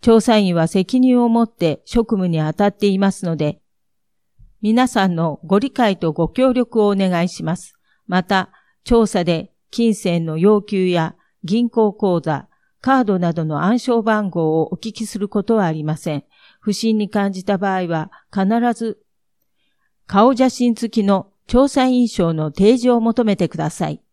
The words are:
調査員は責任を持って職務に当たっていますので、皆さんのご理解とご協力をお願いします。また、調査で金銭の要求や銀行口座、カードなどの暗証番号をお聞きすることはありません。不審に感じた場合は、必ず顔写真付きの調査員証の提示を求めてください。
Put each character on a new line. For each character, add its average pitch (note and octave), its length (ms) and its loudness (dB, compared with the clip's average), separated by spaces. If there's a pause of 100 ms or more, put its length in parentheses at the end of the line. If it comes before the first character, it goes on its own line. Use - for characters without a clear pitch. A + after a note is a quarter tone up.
調 A3+ 180 6
査 A3 160 2
員 F#3+ 180 2
は E3 140 2
責 G3+ 320 0
任 B3 220 4
を A#3+ 80 2
持 A#3 140 2
っ A3+ 60 -6
て - 360 -4
職 A3+ 300 -2
務 F#3 120 -2
に D#3+ 120 0
当 D#3 120 -2
た G3+ 140 0
っ G3+ 100 -2
て G#3 120 0
い F#3+ 100 0
ま G3 120 2
す - 140 -10
の E3 120 -4
で、 D3 260 -4 (960)
皆 A3+ 260 2
さ G3 200 0
ん F3 100 0
の D#3+ 280 -4
ご F#3+ 160 2
理 C4 100 -4
解 G#3+ 260 0
と D#3+ 160 -2
ご D#3+ 160 -2
協 B3+ 240 2
力 A#3 300 0
を G#3 60 4
お G3+ 60 0
願 F#3 300 0
い F3+ 60 -2
し - 120 -14
ま D#3+ 140 -4
す。 - 160 -20 (340)
ま F#3 160 0
た、 F#3+ 280 -2 (340)
調 A#3 220 4
査 F#3 180 -2
で E3 280 -4 (180)
金 A3+ 240 0
銭 E3+ 320 -2
の D#3 100 -6
要 G3+ 240 4
求 F#3+ 280 -2
や E3+ 280 -2 (260)
銀 A3+ 280 -2
行 G#3+ 240 0
口 F3+ 260 0
座、 D3 280 -6 (340)
カ C4 180 2
ー A#3+ 40 2
ド G3 140 0
な E3+ 140 0
ど D#3+ 140 -4
の D#3 160 -4
暗 A3 160 2
証 A#3 240 0
番 G#3+ 260 0
号 D#3+ 320 0
を D#3+ 140 -2
お - 20 -8
聞 A3 160 -10
き A3 140 -10
す G3+ 120 -12
る G3+ 120 -6
こ G3+ 120 -2
と A3+ 140 0
は G3+ 80 2
あ D#3+ 80 -2
り D#3 120 -6
ま D3+ 120 -4
せ D#3 200 -6
ん。 - 80 -8 (360)
不 G#3 140 -4
審 A3 240 0
に G#3 100 -2
感 G3+ 240 -2
じ F#3 140 -10
た G3+ 100 0
場 F#3+ 200 -2
合 F#3 100 -2
は、 E3 240 -4 (200)
必 F#3+ 160 0 (280)
ず A3+ 240 -8 (1120)
顔 A3+ 240 4
写 B3+ 140 2
真 A#3+ 240 0
付 A3 160 -6
き G#3+ 140 0
の G3 240 0 (180)
調 C4+ 220 4
査 B3+ 180 0
員 B3 220 2
証 E3 260 0
の D#3 120 -2
提 G3+ 320 2
示 A#3+ 120 0
を A#3+ 100 2
求 A3+ 240 0
め G#3 120 0
て E3+ 120 -2
く - 80 -10
だ D#3+ 140 -4
さ D#3 200 -6
い。 D#3 120 -12 (100)